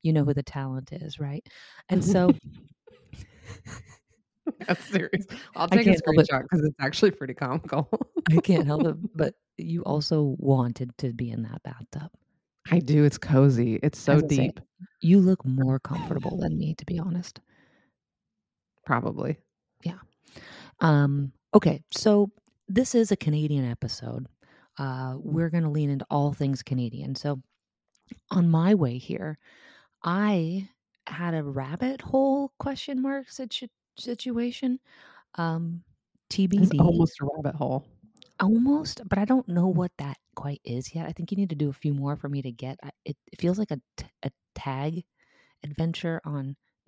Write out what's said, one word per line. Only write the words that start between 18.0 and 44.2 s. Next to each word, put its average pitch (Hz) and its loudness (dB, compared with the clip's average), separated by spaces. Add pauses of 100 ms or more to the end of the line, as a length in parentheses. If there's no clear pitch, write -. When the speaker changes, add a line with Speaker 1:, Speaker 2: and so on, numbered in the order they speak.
Speaker 2:
Probably. - -2 (440)
Speaker 1:
Yeah. 180 -8 (840)
Um, 143 4 (220)
okay, 156 6 (100)
so 208 4 (380)
this 233 0
is 226 4
a 190 2
Canadian 151 0
episode. 120 -8 (520)
Uh, 131 -6
we're 160 -2
gonna 165 0
lean 147 0
into 139 -2
all 143 2
things 139 -2
Canadian. 131 -4
So 143 -4 (880)
on 175 4
my 170 4
way 127 0
here, - -8 (640)
I 190 0 (380)
had 170 -4
a 156 -2
rabbit 143 -6
hole, 269 0
question 269 -6
marks, 269 -6
it 254 -10
should - -10 (280)
situation. 240 -4 (560)
Um, 165 -4 (460)
Speaker 2:
It's - -
Speaker 1:
T 190 2
B 185 6
D. 170 2
Speaker 2:
almost 165 6
a 143 -4 (120)
rabbit 151 -4
hole. 131 -2 (540)
Speaker 1:
Almost, 247 2
but 196 0
I 202 2
don't 254 2
know 175 2
what 180 0
that 143 -8 (160)
quite 143 -8
is 123 -8
yet. 165 -6
I 160 -10
think 165 -10
you 196 -2
need 196 0
to 160 -4
do 147 -2
a - -8
few 147 -4
more 143 -4
for 143 -10
me 139 -4
to 127 -10
get, 131 -12
I, 139 -16 (140)
it, 143 -10 (160)
it - -20
feels 180 0
like 214 -4
a 139 -6 (160)
t-, - -12 (160)